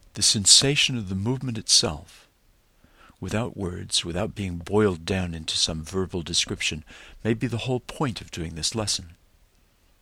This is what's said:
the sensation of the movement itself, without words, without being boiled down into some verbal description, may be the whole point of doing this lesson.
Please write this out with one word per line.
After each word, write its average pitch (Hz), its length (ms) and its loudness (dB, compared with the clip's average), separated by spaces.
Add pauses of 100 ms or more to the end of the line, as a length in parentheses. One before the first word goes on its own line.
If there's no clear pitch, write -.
(160)
the 101 80 0
sensation 135 760 6
of 101 120 -6
the 98 40 -4
movement 120 460 -2
itself, - 680 0 (920)
without 104 360 -2
words, 95 480 -2
without 90 300 -2
being 92 240 -4
boiled 90 480 2
down 90 300 0
into 80 200 -4
some 82 280 0
verbal 92 400 -2
description, 85 600 -2 (400)
may 113 120 2
be 113 100 -2
the 117 120 -2
whole 127 240 -2
point - 400 -4
of - 100 -16
doing 82 240 -6
this 76 180 -2
lesson. 92 440 -4 (840)